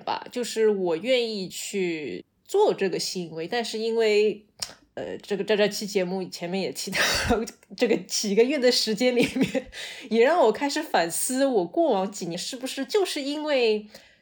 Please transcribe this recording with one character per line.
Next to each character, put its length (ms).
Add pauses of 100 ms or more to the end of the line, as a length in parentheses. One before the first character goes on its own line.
吧， 260
就 140
是 240
我 280
愿 340
意 180
去 720 (220)
做 300
这 160
个 80
行 320
为， 180
但 160
是 140
因 180
为， 480 (480)
呃， 300
这 160
个， 60
这， 120
这 100
期 200
节 180
目 200
前 260
面 100
也 100
提 200
到 80 (400)
了， 80 (100)
<laughs> 180
这 140
个 80
几 380
个 100
月 140
的 120
时 240
间 220
里 100 (100)
面， 340 (400)
也 120
让 180
我 120
开 160
始 140
反 280
思， 360
我 180
过 280
往 200
几 140
年 100
是 200
不 100
是 180
就 220
是 160
因 220
为 420 (360)